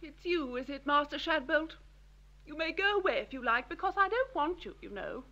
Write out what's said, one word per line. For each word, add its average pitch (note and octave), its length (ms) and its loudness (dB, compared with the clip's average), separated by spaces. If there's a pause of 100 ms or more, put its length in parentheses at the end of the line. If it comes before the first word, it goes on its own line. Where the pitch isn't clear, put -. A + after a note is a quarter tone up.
it's - 240 -18
you, D4+ 320 0
is C4+ 140 -6
it, C#4 160 -8
Master D4 320 4
Shadbolt? D#4 540 2 (720)
You D4+ 120 -14
may D#4+ 160 -2
go G4+ 260 2
away F#4 200 2
if G#3+ 140 -6
you C4 120 -8
like, A#3+ 240 2
because F#4 280 -2
I G4 120 4
don't C5 260 0
want E4 300 -2
you, G3 160 -10
you - 100 -14
know. G3+ 420 -8